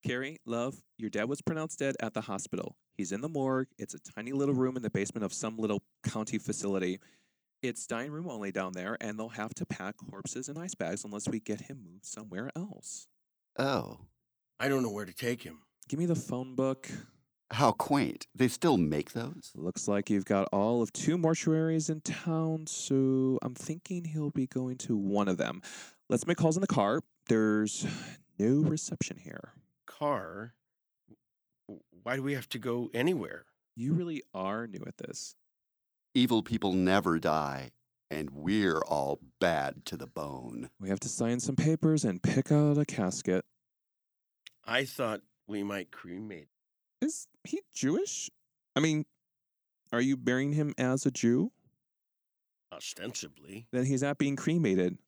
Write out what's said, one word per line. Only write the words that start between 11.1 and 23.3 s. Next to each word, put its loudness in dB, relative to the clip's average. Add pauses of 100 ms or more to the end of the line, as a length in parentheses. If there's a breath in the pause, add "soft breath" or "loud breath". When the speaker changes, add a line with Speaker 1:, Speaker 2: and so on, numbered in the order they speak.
Speaker 1:
we -2
get -6
him -14
moved -20
somewhere -10
else. -12 (520)
Speaker 2:
Oh. 0 (600)
Speaker 3:
I 0
don't 2
know 0
where -6
to -12
take -4
him. -16 (280)
Speaker 1:
Give -2
me 2
the 4
phone -4
book. 0 (640)
Speaker 2:
How 6
quaint. 0
They 6
still 4
make 2
those? -8
Speaker 1:
Looks -6
like 2
you've 4
got 2
all 4
of -2
two 0
mortuaries 2
in -2
town, -2
so 2